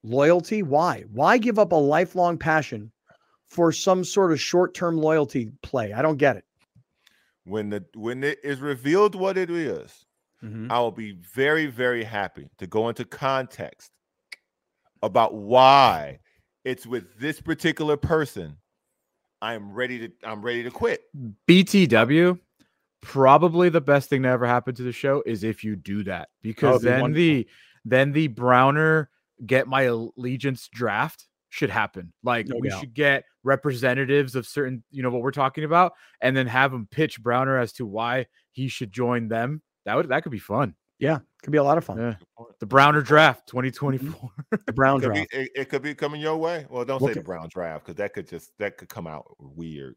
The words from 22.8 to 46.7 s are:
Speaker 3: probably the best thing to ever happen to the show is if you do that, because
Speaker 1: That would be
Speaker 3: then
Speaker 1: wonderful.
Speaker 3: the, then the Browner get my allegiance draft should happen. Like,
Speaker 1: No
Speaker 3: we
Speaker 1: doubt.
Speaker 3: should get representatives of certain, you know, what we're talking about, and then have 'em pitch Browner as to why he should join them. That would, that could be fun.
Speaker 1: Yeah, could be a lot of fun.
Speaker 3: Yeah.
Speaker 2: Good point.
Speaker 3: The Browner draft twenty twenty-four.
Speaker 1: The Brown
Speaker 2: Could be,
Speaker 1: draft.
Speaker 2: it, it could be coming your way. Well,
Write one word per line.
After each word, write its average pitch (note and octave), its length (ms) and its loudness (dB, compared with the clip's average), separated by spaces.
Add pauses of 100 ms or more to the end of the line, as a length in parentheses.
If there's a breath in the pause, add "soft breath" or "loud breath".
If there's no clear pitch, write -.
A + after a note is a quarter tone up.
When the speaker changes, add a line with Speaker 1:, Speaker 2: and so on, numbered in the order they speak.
Speaker 3:
probably D#3+ 680 4
the D#3+ 100 2
best C#3+ 300 2
thing C3+ 140 0
to B2+ 40 2
ever B2 180 2
happen A#2+ 280 -2
to B2+ 80 -12
the B2 100 -6
show C#3 320 -2
is A2 180 -4
if A2 220 -6
you G#2+ 100 -6
do G2 300 -8
that, F2+ 240 -8 (140)
because A2 200 -6
Speaker 1:
That B2+ 120 6
would A2+ 80 2
be B2 80 2
Speaker 3:
then C3 100 2
Speaker 1:
wonderful. D3+ 220 0
Speaker 3:
the, D3 260 2 (380 soft breath)
then C3+ 260 4
the D#3 160 2
Browner C3+ 800 4 (360)
get B2+ 240 2
my C3+ 160 2
allegiance B2 840 -4
draft A#2 600 -4 (200)
should - 220 -4
happen. F#2+ 420 -6 (100)
Like, A#2+ 260 -2
Speaker 1:
No B2 120 -8
Speaker 3:
we C3 80 -4
Speaker 1:
doubt. G2+ 120 -6
Speaker 3:
should B2+ 140 -14
get C#3 300 2 (180)
representatives C3+ 920 0
of A#2+ 100 -4
certain, B2+ 440 -6
you C#3 120 -10
know, B2+ 80 -2
what A#2+ 120 -4
we're C3+ 80 0
talking C#3 340 -2
about, E3+ 300 2 (260 soft breath)
and C3 160 2
then B2+ 100 0
have C3 280 2
'em A#2 160 -8
pitch D3 320 -4
Browner B2+ 360 0
as A#2 160 -2
to A#2+ 120 -8
why A#2 400 -4 (260)
he C3 160 -6
should A2 240 -10
join A#2+ 360 -2
them. A#2+ 340 -4 (220)
That G#2 100 -4
would, C#3 140 0
that C#3 160 0
could D3+ 80 -10
be G2+ 80 -8
fun. A2 340 -2 (240)
Speaker 1:
Yeah, C#3+ 220 0 (240)
could C#3+ 80 -4
be D3+ 60 4
a C#3+ 40 4
lot D3 160 4
of D#3+ 60 -4
fun. G#2 140 -10
Speaker 3:
Yeah. A#2 200 -4
Speaker 2:
Good - 80 -20 (100)
point. A#2 220 -20
Speaker 3:
The A2 80 -12
Browner C#3+ 360 6
draft D3 440 6
twenty B2+ 240 -4
twenty-four. C3+ 600 -6 (360)
Speaker 1:
The - 60 -6
Brown C3+ 280 4
Speaker 2:
Could A#2+ 120 -2
be, D3+ 60 -2
Speaker 1:
draft. D3+ 160 -6
Speaker 2:
it, C3 200 -6
it C3+ 140 -6
could C3+ 140 -4
be D3 120 -8
coming D3 260 -6
your D#3 180 -2
way. D#3+ 300 -6
Well, B2 160 -6